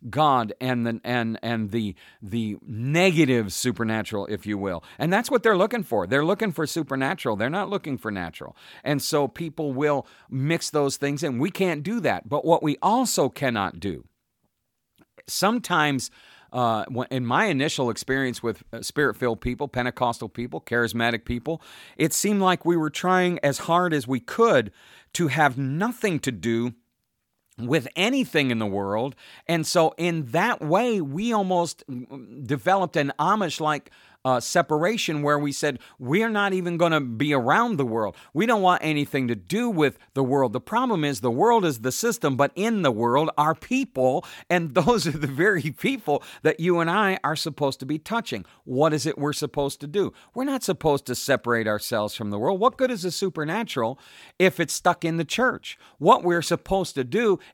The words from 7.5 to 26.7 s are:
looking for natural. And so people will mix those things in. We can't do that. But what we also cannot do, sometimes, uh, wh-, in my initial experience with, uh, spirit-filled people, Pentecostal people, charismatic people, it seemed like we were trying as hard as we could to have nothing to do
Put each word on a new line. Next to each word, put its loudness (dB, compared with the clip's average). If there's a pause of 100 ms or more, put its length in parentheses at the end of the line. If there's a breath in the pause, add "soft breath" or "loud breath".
looking -6
for -8
natural. -8 (300 loud breath)
And 0
so 0
people -6
will 0 (220 soft breath)
mix -2
those 0
things -4
in. -2
We 0
can't -2
do -2
that. -2
But -2
what 4
we 0
also 2
cannot -2
do, -4 (1200)
sometimes, 0 (420 loud breath)
uh, 0
wh-, -6
in -4
my 2
initial 0
experience -2
with, -4
uh, -12
spirit-filled -2
people, -4
Pentecostal -2
people, -8
charismatic 0
people, -6 (360 loud breath)
it 2
seemed 2
like 2
we 4
were 0
trying 2
as 2
hard 2
as 0
we 0
could 4 (400 loud breath)
to 0
have 4
nothing -2
to -2
do -2 (800)